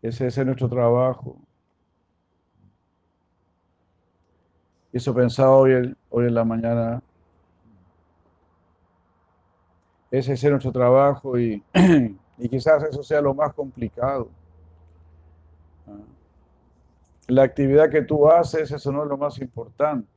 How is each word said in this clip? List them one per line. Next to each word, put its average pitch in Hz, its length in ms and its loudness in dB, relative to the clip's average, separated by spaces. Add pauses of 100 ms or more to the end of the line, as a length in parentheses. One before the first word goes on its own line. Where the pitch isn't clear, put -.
Ese, 120 280 -6
ese 123 120 -6
es 131 60 -2
nuestro 131 220 -2
trabajo. 123 720 -2 (3500)
Eso 127 220 -6
pensaba 127 420 4
hoy 135 160 6
en, 127 240 -2 (140)
hoy 120 160 0
en 120 80 0
la 117 100 0
mañana. 117 580 -4 (3000)
Ese, 131 220 -2
ese 127 140 -2
es 147 40 4
nuestro 131 220 -2
trabajo 131 680 2
y, 110 240 -4 (120)
<clears throat> 147 640 2
y 120 100 -8
quizás 139 360 2
eso 147 180 -8
sea 147 180 0
lo 139 140 0
más 147 180 -2
complicado. 127 760 -8 (3000)
La 131 160 2
actividad 139 480 2
que 147 120 0
tú 151 280 2
haces, 160 400 0
eso 143 200 -8
no 143 120 -4
es 151 60 -8
lo 139 100 -6
más 143 200 -8
importante. 127 800 -8